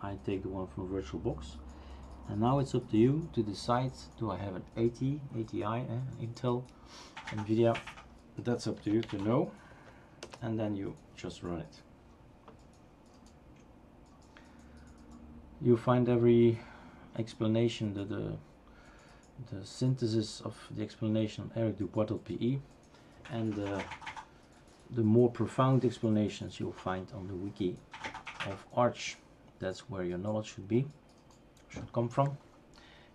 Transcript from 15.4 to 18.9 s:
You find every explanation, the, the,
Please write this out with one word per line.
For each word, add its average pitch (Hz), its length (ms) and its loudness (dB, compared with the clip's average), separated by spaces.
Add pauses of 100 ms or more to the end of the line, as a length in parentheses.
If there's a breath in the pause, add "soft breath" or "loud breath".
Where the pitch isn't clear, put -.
You 120 160 8
find 123 320 4
every 117 520 8 (580 loud breath)
explanation, 113 760 2
the, 98 120 -4
the, 104 320 -4 (1120 loud breath)